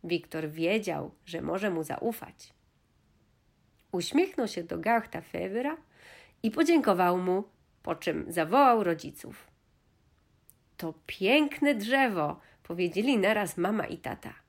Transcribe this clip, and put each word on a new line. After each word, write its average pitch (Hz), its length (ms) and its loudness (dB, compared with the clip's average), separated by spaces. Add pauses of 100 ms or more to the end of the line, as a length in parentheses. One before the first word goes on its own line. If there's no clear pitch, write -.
Wiktor 160 460 -6
wiedział, 165 640 -2 (140)
że - 160 -8
może 190 280 -2
mu 165 140 -2
zaufać. - 680 -8 (1400)
Uśmiechnął 262 560 0
się 175 160 -6
do 170 140 -8
Gauchtafewera 220 1000 -2 (680)
i 220 80 2
podziękował 214 680 4
mu, 185 260 2 (400)
po 165 120 -4
czym 160 320 -4
zawołał 214 560 4
rodziców. - 640 -6 (1300)
„To 160 160 -6 (120)
piękne 285 720 2
drzewo”, 214 640 0 (240)
powiedzieli 185 540 0
naraz 202 400 0
mama 196 280 0
i - 120 -8
tata. - 360 -10 (160)